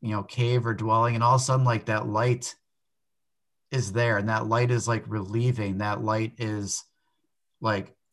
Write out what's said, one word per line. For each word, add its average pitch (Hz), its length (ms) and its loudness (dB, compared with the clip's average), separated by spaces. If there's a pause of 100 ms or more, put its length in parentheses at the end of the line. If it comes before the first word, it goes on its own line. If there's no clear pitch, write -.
you 113 80 -4
know, 104 120 -2
cave 120 440 0
or 113 80 0
dwelling, 113 400 2
and 113 100 0
all 127 120 6
of 127 40 4
a - 40 -2
sudden, 131 200 2
like, 113 220 2
that 110 200 0
light 113 480 0 (1160)
is 101 240 -2
there, 117 240 2
and 101 100 -2
that 110 180 0
light 120 240 2
is, 117 160 0
like, 117 220 0
relieving, 104 720 -2
that 104 260 -2
light 110 320 -2
is, 104 480 -6 (800)
like, 104 340 -2 (160)